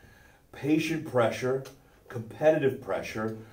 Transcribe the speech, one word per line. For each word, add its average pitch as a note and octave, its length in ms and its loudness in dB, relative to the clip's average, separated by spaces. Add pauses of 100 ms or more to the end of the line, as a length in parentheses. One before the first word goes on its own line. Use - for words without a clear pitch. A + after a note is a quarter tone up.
(520)
patient D#3 540 0
pressure, B2+ 580 2 (440)
competitive C3+ 760 2
pressure, A2 560 -4 (160)